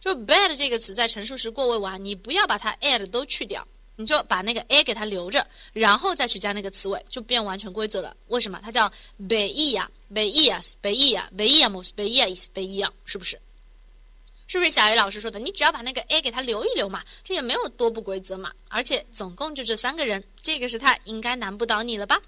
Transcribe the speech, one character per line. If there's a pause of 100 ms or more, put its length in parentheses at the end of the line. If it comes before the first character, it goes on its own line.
就
是
bed
这
个
词
在
陈
述
时
过
位
完，
你
不
要
把
它
at
都
去
掉， (280)
你
就
把
那
个
a
给
它
留
着， (260)
然
后
再
去
加
那
个
词
尾，
就
变
完
全
规
则
了。 (100)
为
什
么？
它
叫 (280)
beia、 (240)
beias、 (160)
beia、
beiamos、
beiais、 (140)
beiam， (160)
是
不
是？ (1080)
是
不
是
小
雨
老
师
说
的？
你
只
要
把
那
个
a
给
它
留
一
留
嘛， (200)
这
也
没
有
多
不
规
则
嘛。 (180)
而
且 (100)
总
共
就
这
三
个
人， (160)
这
个
时
态
应
该
难
不
倒
你
了
吧？